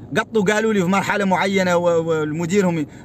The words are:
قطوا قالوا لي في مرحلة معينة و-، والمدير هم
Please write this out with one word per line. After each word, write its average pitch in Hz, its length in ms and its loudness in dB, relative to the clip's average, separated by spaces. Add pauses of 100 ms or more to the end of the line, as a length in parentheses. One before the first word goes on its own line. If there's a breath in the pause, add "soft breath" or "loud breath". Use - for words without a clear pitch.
(180 loud breath)
قطوا 220 260 0
قالوا 214 300 2
لي 202 60 2
في 180 60 0
مرحلة 196 400 0
معينة 185 520 2
و-، 170 260 2
والمدير 165 680 0
هم 165 160 -2 (200 loud breath)